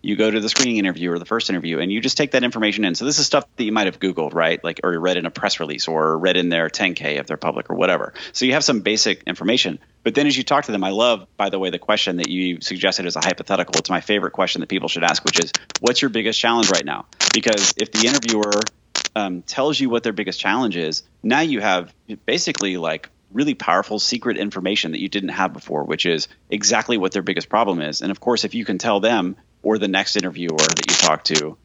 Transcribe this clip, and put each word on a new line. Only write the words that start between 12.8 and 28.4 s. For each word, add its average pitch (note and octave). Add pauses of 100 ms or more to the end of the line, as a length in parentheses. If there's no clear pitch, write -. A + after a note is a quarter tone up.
as E2
a D#2
hypothetical. F2+
It's -
my F#2
favorite G2
question F#2
that -
people F#2+
should E2+
ask, F2
which -
is, E2 (300)
"What's B2
your C#3
biggest A2
challenge A#2
right F#2
now?" C2+ (260)
Because G#2+
if G#2+
the A2
interviewer, A2 (540)
um, F#2
tells C3+
you C3
what A#2
their A2+
biggest F#2+
challenge G#2
is, D#2 (200)
now B2+
you D3+
have F#2 (320)
basically, G2+
like, D#2+ (240)
really C3+
powerful G2+
secret A#2+
information F#2+
that D#2+
you F#2+
didn't F#2+
have F#2
before, -
which -
is E2 (200)
exactly A2+
what F#2+
their F#2+
biggest F2+
problem G2+
is. D2+
And -
of G2
course, A#2+